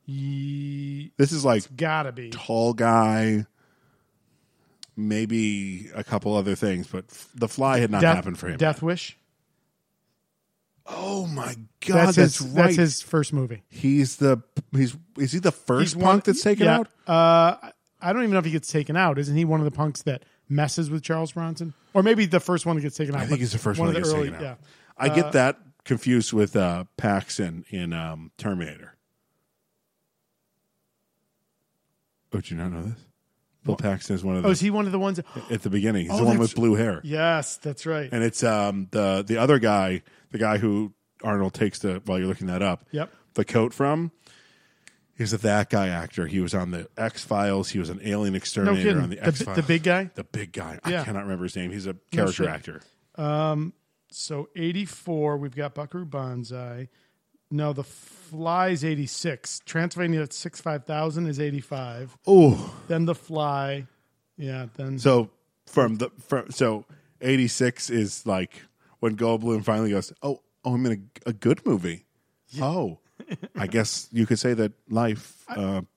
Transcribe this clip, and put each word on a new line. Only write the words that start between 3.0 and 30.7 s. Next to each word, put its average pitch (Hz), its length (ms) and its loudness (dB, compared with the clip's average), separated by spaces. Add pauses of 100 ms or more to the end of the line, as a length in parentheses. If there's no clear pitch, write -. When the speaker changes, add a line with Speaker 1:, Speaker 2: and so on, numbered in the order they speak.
Speaker 2:
maybe 107 960 -2
a 107 80 -8
couple 104 320 -2
other 98 220 0
things, 92 320 -2
but 92 220 -10
f-, - 260 -20
The 117 100 0
Fly 131 320 0
had 117 140 2
not 101 80 2
Speaker 1:
Death, 165 160 6
Speaker 2:
happened 90 220 -6
for 90 100 -8
him 85 80 -6
Speaker 1:
Death 151 220 0
Speaker 2:
yet. - 40 -10
Speaker 1:
Wish? 170 340 -6 (1700)
Speaker 2:
Oh 190 440 -6
my 123 260 -6 (320)
God, 180 100 4
Speaker 1:
That's 175 200 6
Speaker 2:
that's 170 220 6
Speaker 1:
his, - 20 -4
Speaker 2:
right. 131 140 -8 (100)
Speaker 1:
that's 180 120 6
his 160 240 2
first 151 320 -2
movie. 120 360 -4
Speaker 2:
He's 139 480 2
the, 135 260 4 (300)
he's, 135 240 0 (200)
is 135 140 -2
he 165 80 -4
the 180 140 2
first 147 420 0
Speaker 1:
He's - 0 -
Speaker 2:
punk 175 100 0
Speaker 1:
one, 196 200 6
Speaker 2:
that's 196 180 2
taken 202 240 4
Speaker 1:
yeah, 160 140 6
Speaker 2:
out? 220 80 -6 (180)
Speaker 1:
uh, 165 640 6 (300)
I 180 120 -2
don't 247 100 0
even 214 100 0
know 190 80 4
if 160 40 -4
he 165 60 -2
gets 156 160 -4
taken 151 300 -2
out. 170 240 4
Isn't 143 160 -2
he 165 80 4
one 156 160 2
of 151 40 0
the 147 60 0
punks 147 320 -4
that 131 220 -6 (240)
messes 147 420 0
with 156 140 -6
Charles 160 260 -4
Bronson? 165 420 -8 (220)
Or 190 80 6
maybe 220 240 6
the 170 140 4
first 175 260 -2
one 170 80 0
that 151 80 -2
gets 143 140 -6
taken 143 180 -4
out, 139 40 -2
Speaker 2:
I 123 80 -2
think 127 80 -6
Speaker 1:
but 131 40 0
Speaker 2:
he's 120 140 -2
the 110 60 -2
first 107 200 -2
Speaker 1:
one 165 100 2
Speaker 2:
one - 80 0
Speaker 1:
of 180 60 0
Speaker 2:
that 160 60 0
Speaker 1:
the 156 40 2
Speaker 2:
gets 156 80 2
Speaker 1:
early, 143 120 -2
Speaker 2:
taken - 120 -10
out. 127 160 -10
Speaker 1:
yeah. - 60 -20 (320)
Speaker 2:
I 143 160 2
get 160 120 4
Speaker 1:
Uh, 151 40 -6
Speaker 2:
that 135 280 4 (260)
confused 123 480 2
with, 107 240 2
uh, 90 280 0 (120)
Paxton 92 760 -2
in, 87 220 -6
um, 80 440 -10
Terminator. 87 600 -8 (3500)